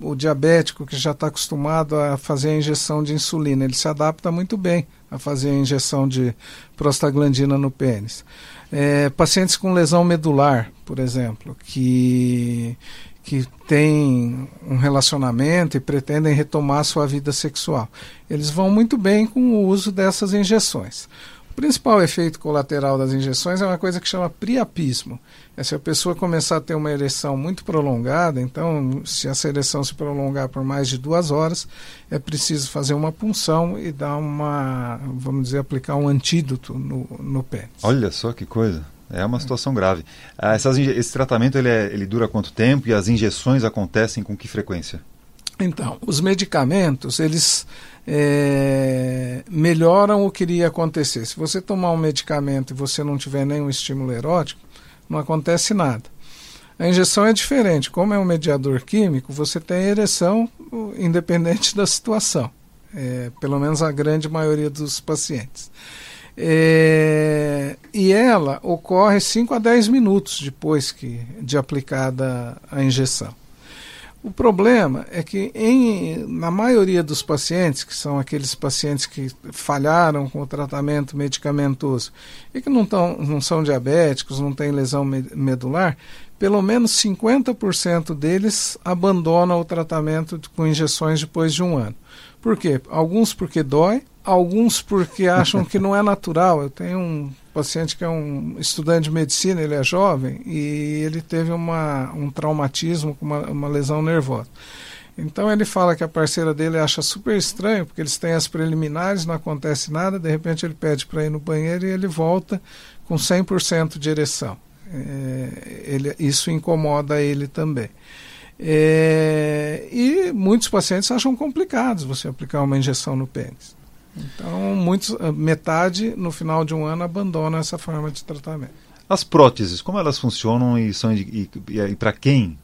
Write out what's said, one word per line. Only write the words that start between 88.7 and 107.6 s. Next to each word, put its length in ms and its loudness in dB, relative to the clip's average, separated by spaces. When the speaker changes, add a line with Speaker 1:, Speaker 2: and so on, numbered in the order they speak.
Speaker 1:
abandonam 760 2
o 60 -2
tratamento 720 -2
de, 100 -14
com 180 -2
injeções 540 2
depois 340 -2
de 80 0
um 160 0
ano. 180 -4
Por 140 2
quê? 340 0
Alguns 440 2
porque 280 -2
dói, 420 2
alguns 580 4
porque 460 0
acham 380 4
que 140 0
não 140 0
é 80 4
natural. 600 2
Eu 80 -4
tenho 300 -6
um 320 -6
paciente 420 -4
que 80 -10
é 60 -2
um 500 -6
estudante 440 0
de 80 -2
medicina, 500 0
ele 140 -2
é 80 0
jovem 640 0
e 600 -4
ele 160 -4
teve 300 -2
uma, 640 -2
um 160 -4
traumatismo 880 -2
com 100 -10
uma, 240 -4
uma 200 -4
lesão 320 0
nervosa. 480 0
Então 320 -2
ele 140 4
fala 320 2
que 80 -4
a 40 -2
parceira 460 0
dele 260 0
acha 220 0
super 360 -2
estranho, 480 -2